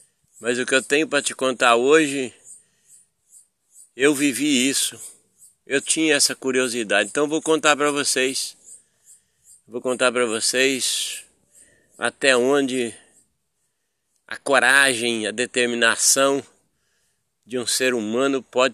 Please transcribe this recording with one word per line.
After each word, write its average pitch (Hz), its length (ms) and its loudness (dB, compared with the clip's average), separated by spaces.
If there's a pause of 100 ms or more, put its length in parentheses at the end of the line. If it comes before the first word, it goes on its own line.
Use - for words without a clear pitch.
(400)
Mas 120 180 -4
o 123 80 -4
que 131 80 -2
eu 131 80 2
tenho 147 260 0
pra 143 140 -2
te - 140 -8
contar 127 400 2
hoje, 139 580 2 (1600)
eu 139 200 2
vivi 135 520 0
isso. 120 320 -4 (640)
Eu 135 160 -4
tinha 156 360 0
essa 135 180 0
curiosidade, 120 760 -2
então 143 220 -2
vou 156 100 -4
contar 151 380 0
pra 147 140 0
vocês. 135 680 -4 (1120)
Vou 113 120 -10
contar 127 320 0
pra 123 140 0
vocês 127 960 -2 (760)
até 127 360 0
onde 127 600 0 (1300)
a 110 100 -12
coragem, 120 880 2
a 101 40 -2
determinação 120 1120 0 (1040)
de 123 140 -8
um 113 80 -6
ser 127 260 0
humano 123 480 -2
pode 127 320 0